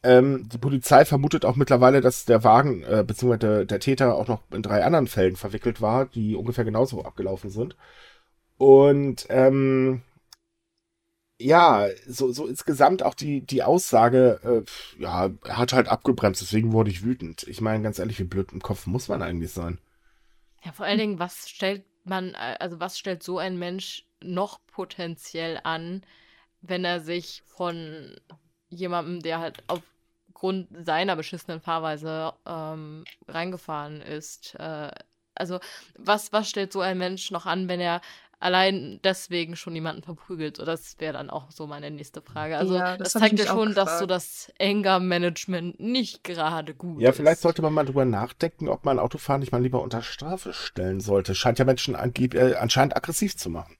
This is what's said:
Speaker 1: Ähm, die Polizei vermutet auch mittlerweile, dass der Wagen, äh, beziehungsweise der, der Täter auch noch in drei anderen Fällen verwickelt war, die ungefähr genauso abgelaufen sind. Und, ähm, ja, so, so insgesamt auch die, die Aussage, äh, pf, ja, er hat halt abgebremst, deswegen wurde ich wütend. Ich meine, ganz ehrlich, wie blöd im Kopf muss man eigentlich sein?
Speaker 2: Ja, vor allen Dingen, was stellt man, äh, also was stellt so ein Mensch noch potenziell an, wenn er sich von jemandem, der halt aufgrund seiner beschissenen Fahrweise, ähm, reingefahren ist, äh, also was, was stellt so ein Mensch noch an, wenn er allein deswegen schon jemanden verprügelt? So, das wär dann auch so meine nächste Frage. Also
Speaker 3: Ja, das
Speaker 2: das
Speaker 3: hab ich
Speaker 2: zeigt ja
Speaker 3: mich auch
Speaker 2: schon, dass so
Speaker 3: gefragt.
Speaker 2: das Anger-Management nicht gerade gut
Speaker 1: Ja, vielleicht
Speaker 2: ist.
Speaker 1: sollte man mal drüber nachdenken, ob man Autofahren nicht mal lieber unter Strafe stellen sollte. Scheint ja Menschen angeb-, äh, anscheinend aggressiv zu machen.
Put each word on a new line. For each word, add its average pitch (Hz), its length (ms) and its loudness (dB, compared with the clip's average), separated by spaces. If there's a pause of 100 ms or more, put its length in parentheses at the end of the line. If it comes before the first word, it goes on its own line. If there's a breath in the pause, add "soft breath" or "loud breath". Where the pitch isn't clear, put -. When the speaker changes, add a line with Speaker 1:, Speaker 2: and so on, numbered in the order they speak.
Speaker 1:
Ähm, 127 480 6
die 120 80 -10
Polizei 135 480 6
vermutet 147 400 2
auch 113 100 2
mittlerweile, 131 460 6
dass 127 240 2
der 113 180 6
Wagen, 117 380 6
äh, 98 240 2
beziehungsweise 117 320 0
der, 107 260 2
der 98 160 -4
Täter 123 360 2
auch 104 120 -2
noch 110 220 -2
in 110 120 -6
drei 104 220 2
anderen 147 220 4
Fällen 92 300 2
verwickelt 107 440 -4
war, 113 240 2
die 107 320 -4
ungefähr 117 280 -4
genauso 110 400 0
abgelaufen 95 440 -8
sind. 113 260 -6 (840 soft breath)
Und, 139 720 8
ähm, 131 720 4 (1400)
ja, 135 480 6 (220)
so, 127 240 -2
so 139 160 -6
insgesamt 151 560 4
auch - 100 0
die, 143 260 -4
die 135 220 -2
Aussage, 127 800 4
äh, 113 200 2
pf, - 360 -18
ja, 90 320 -2 (140)
er - 140 -6
hat 120 140 0
halt 127 140 4
abgebremst, 107 540 0
deswegen 110 320 0
wurde 110 180 4
ich 90 140 -8
wütend. 98 420 -6
Ich 110 140 -12
meine, 110 240 -2
ganz 104 160 -6
ehrlich, 107 180 -6
wie 95 60 -2
blöd 95 280 -6
im 92 80 -10
Kopf - 280 -8
muss 120 180 -4
man - 160 -4
eigentlich 85 300 -6
sein? 87 260 -8 (840)
Speaker 2:
Ja, 165 80 -14
vor 202 140 -10
allen 208 120 0
Dingen, 208 220 -4
was - 280 -10
stellt 196 360 -6 (180)
man, 185 320 -8
äh, 120 240 -8
also 170 220 -10
was 180 180 -10
stellt 180 240 -8
so 180 160 -8
ein 180 220 -6
Mensch 180 460 -12 (140)
noch 185 460 -6
potenziell 165 960 -10
an, 165 400 -8 (580 soft breath)
wenn 180 240 -6
er 175 140 -2
sich 170 480 -10
von 165 720 -10 (540)
jemandem, 175 520 -8
der 160 160 -6
halt 165 300 -10
aufgrund - 1000 -10 (180)
seiner 170 300 -2
beschissenen 160 460 -12
Fahrweise, 160 720 -6 (120)
ähm, 156 600 -14 (240)
reingefahren 156 720 -10
ist, - 560 -16
äh, 151 340 -12 (460)
also 180 240 -8 (360 loud breath)
was, - 360 -2
was 208 180 -2
stellt 196 220 -6
so 196 80 -6
ein 185 180 -2
Mensch 185 320 -8
noch 175 160 -8
an, 185 220 -4
wenn 180 100 -4
er 175 220 -2 (400 loud breath)
allein 185 640 0
deswegen 175 520 -4
schon 170 180 -14
jemanden 160 280 -8
verprügelt? 160 540 -12
So, - 80 -12
das 165 340 -8
wär 156 140 -8
dann 131 180 -12
auch 139 200 -12
so 156 160 -16
meine 147 240 -14
nächste 147 320 -16
Frage. 156 340 -8
Also 180 180 0
Speaker 3:
Ja, 180 220 -2
das 185 160 -6
Speaker 2:
das - 20 -4
Speaker 3:
hab 214 80 2
ich 220 80 6
Speaker 2:
zeigt 214 80 2
ja 208 60 2
Speaker 3:
mich 180 60 -2
auch 185 40 0
Speaker 2:
schon, 214 200 0
dass 196 240 0
so 190 80 -2
Speaker 3:
gefragt. 180 40 -6
Speaker 2:
das - 500 -8
Anger-Management 180 1160 0
nicht 233 460 -4
gerade 160 500 -6
gut 160 260 -10
Speaker 1:
Ja, 123 120 6
vielleicht 156 240 2
Speaker 2:
ist. - 60 -16
Speaker 1:
sollte 160 200 0
man 156 100 0
mal 156 120 2
drüber 135 200 0
nachdenken, 123 640 -4
ob - 160 -6
man 135 140 0
Autofahren 139 420 -2
nicht 131 120 -6
mal 123 100 0
lieber 127 180 -2
unter 117 220 -8
Strafe 156 500 -10
stellen - 480 -6
sollte. 98 340 0
Scheint 117 240 0
ja 131 60 4
Menschen 131 300 0
angeb-, 123 400 -2
äh, 127 220 4
anscheinend 127 400 0
aggressiv - 400 -4
zu - 120 -10
machen. 80 320 -10